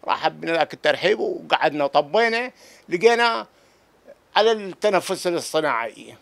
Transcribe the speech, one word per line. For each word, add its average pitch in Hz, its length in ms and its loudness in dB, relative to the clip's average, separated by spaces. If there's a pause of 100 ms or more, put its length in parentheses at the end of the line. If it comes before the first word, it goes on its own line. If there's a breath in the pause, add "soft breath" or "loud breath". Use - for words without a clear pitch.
راح - 240 -2
بنا 156 240 -6
ذاك 160 220 -2
الترحيب 170 460 0
وقعدنا 151 640 -2
وطبينا، 226 680 0 (360 loud breath)
لقينا 226 580 2 (880 soft breath)
على 220 160 4
التنفس 196 760 -2
الاصطناعي 131 960 -4